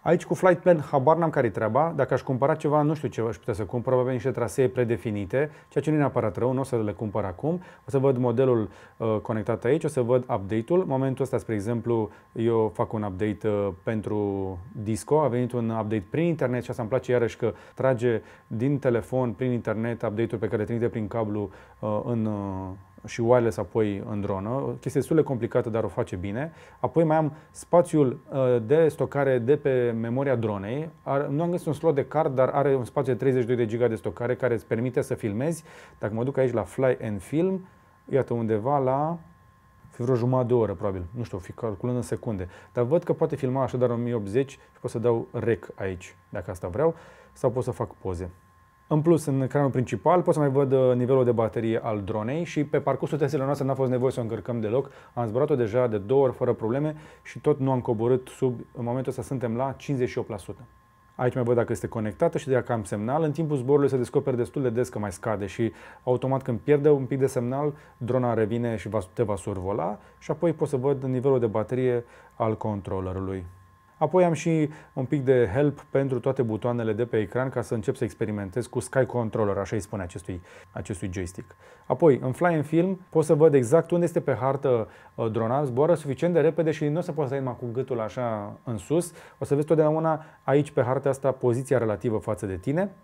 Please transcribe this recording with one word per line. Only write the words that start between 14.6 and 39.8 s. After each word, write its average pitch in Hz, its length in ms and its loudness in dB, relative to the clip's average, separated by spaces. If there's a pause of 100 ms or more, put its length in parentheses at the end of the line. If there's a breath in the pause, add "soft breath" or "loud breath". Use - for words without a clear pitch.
Disco. 110 380 0
A 143 80 4
venit 120 240 2
un 117 160 0
update 110 420 -2
prin 160 140 0
internet 127 380 0
și 123 80 -10
asta 120 120 -4
îmi 104 80 -4
place 127 220 0
iarăși 117 240 2
că 110 160 0 (220 loud breath)
trage 120 480 2 (240 loud breath)
din 135 320 0
telefon, 123 540 0
prin 127 180 -2
internet, 113 520 -2
update-ul 110 380 -2
pe 113 60 -2
care 104 100 -2
le 104 80 0
trimite 117 240 -2
prin 110 180 -4
cablu, 104 440 -4 (280 loud breath)
uh, 107 260 -2
în, 117 200 -2
uh, 98 440 -6 (360)
și 117 160 -10
wireless 117 360 6
apoi 104 540 -2
în 104 100 -4
dronă. 98 280 -4
O 131 120 -4
chestie 131 400 -4
destul 165 160 0
de 151 60 6
complicată, 120 480 -2
dar 107 140 0
o 101 40 -4
face - 280 -4
bine. 104 360 -6 (280 loud breath)
Apoi 160 240 2
mai 156 120 2
am 156 160 0 (180 loud breath)
spațiul, 165 680 2 (140)
uh, 127 340 2
de 156 220 6
stocare 135 500 0
de 123 180 4
pe 127 440 0
memoria 123 360 0
dronei. 110 520 -4 (140)
Ar, 139 240 0
nu 147 160 -2
am 175 80 0
găsit 175 160 -4
un 160 60 -2
slot 156 220 2
de 135 100 2
card, 147 300 0
dar 127 140 4
are 139 260 4
un 123 100 0
spațiu 131 280 0
de 110 60 0
treizeci 131 220 2
și 113 60 0
doi 123 100 2
de 120 100 2
giga 117 220 2
de 110 60 2
stocare 120 400 -4
care 120 200 0
îți 104 120 -6
permite 123 340 -2
să 123 140 -2
filmezi. 127 500 -4 (340 loud breath)
Dacă 110 160 -4
mă 113 100 -2
duc 135 120 -2
aici 131 160 2
la 110 100 0
Fly 131 400 0
and 107 180 -6
Film, 185 460 -2 (460 loud breath)
iată 127 220 0
undeva 113 440 0
la, 143 400 0 (720)